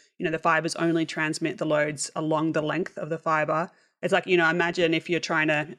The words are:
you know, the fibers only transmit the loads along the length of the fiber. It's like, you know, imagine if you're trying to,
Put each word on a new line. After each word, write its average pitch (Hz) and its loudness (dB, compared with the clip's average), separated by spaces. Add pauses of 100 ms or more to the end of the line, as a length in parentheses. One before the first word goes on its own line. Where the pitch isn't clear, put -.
(200)
you - -4
know, 170 -2
the 156 -2
fibers 160 2
only 165 2
transmit 156 -4
the 165 -4
loads 151 0
along 156 0
the 160 0
length 151 -4
of 156 -8
the 160 -4
fiber. 156 0 (320)
It's 143 0
like, 180 2
you 180 4
know, 165 6
imagine 170 2
if 160 -2
you're 165 0
trying 156 0
to, 151 0 (120)